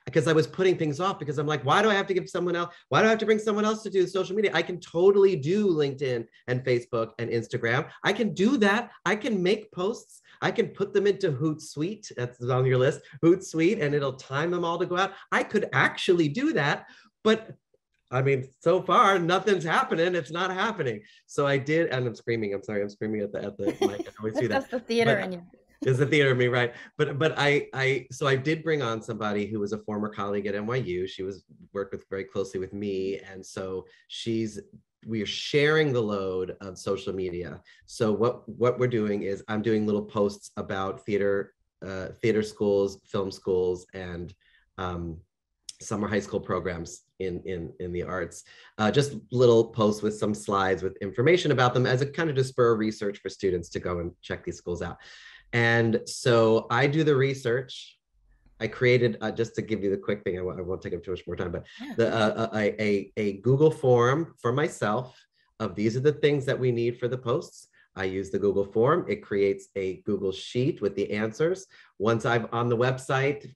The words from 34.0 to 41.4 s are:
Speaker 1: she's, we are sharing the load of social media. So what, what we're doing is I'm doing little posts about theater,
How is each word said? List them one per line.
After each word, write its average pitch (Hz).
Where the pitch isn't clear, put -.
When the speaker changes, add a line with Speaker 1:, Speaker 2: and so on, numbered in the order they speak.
Speaker 1:
she's, 113
we 110
are 101
sharing 147
the 123
load 95
of 95
social 98
media. 87
So 107
what, 113
what 120
we're 127
doing 107
is 95
I'm 107
doing 107
little 104
posts -
about 95
theater, 101